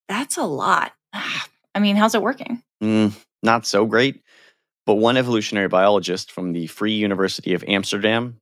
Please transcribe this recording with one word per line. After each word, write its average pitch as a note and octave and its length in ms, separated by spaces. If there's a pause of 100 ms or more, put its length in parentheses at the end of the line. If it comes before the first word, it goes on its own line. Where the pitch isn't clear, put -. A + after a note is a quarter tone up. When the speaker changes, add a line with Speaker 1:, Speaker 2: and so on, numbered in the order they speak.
Speaker 1:
That's B3 300
a D#4+ 60
lot. E3+ 580
<sighs> - 120
I - 680
mean, G3+ 160
how's G#3+ 200
it G#3 80
working? - 400 (180)
Speaker 2:
Mm, G#2+ 320 (300)
not A2+ 240
so G2+ 180
great. A#2 380 (640)
But G#2+ 80
one A#2 220
evolutionary G#2+ 500
biologist F#2 640
from F2+ 220
the E2+ 120
Free G#2+ 280
University F#2+ 600
of F2 140
Amsterdam A2 760